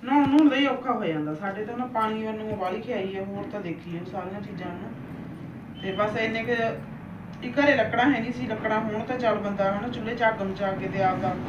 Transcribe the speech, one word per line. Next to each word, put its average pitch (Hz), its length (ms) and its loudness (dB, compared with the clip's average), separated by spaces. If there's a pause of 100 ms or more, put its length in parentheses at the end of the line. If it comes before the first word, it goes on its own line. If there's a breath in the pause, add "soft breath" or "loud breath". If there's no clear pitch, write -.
ਨਹਾਉਣ 269 240 6
ਨਹਾਉਣ 294 200 10
ਦਾ 262 80 4
ਹੀ 277 100 4
ਔਖਾ 262 260 0
ਹੋ 214 120 0
ਜਾਂਦਾ 156 300 0
ਸਾਡੇ 196 300 -4
ਤਾਂ, 240 140 -6
ਨਾ, 254 80 -2
ਪਾਣੀ 220 400 0
ਵੱਲੋਂ 214 300 -4
ਬਾਹਲੀ 190 240 -2
ਖਿਆਈ 196 360 -4
ਆ, 190 80 -4
ਹੋਰ 202 260 -6
ਤਾਂ 202 100 -6
ਦੇਖੀ 175 320 -8
ਜਾਓ 170 120 -6
ਸਾਰੀਆਂ 190 360 -6
ਚੀਜ਼ਾਂ - 280 -8
ਨੂੰ। - 220 -8 (920)
ਤੇ 190 100 -4
ਬਸ 214 240 2
ਇੰਨੇ 220 280 0
ਕੁ, 240 80 0 (920)
ਇੱਕ 247 180 -2
ਘਰੇ 285 160 8
ਲੱਕੜਾਂ 240 360 4
ਹੈ 233 80 2
ਨਹੀਂ 233 120 -2
ਸੀ, 247 140 -4
ਲੱਕੜਾਂ 214 340 0
ਹੋਣ 220 220 -2
ਤਾਂ 247 160 -2
ਚੱਲ 233 160 4
ਬੰਦਾ, 202 440 0
ਹਨਾ, 233 100 -4
ਚੁੱਲ੍ਹੇ 233 260 -4
'ਚ 240 80 0
ਅੱਗ 220 200 4
ਮਚਾ 190 300 -2
ਕੇ 190 160 -4
ਤੇ 190 140 0
ਆਪਦਾ 185 340 2 (120)